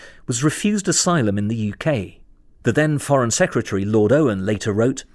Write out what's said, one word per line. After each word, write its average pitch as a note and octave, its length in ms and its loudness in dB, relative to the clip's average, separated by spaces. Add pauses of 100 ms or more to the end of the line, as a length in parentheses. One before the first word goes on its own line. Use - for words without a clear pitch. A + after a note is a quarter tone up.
(280)
was B2 180 -2
refused G#3 420 -2
asylum D3 500 0
in G#2 120 -2
the A#2 80 -4
U G#2 160 -4
K. A2+ 480 -4 (420)
The A#2+ 80 0
then D3+ 280 2
Foreign C3 320 2
Secretary, A#2 520 -2
Lord G#2+ 280 4
Owen, A#2+ 340 2
later G#2+ 280 -2
wrote, A#2 300 0 (120)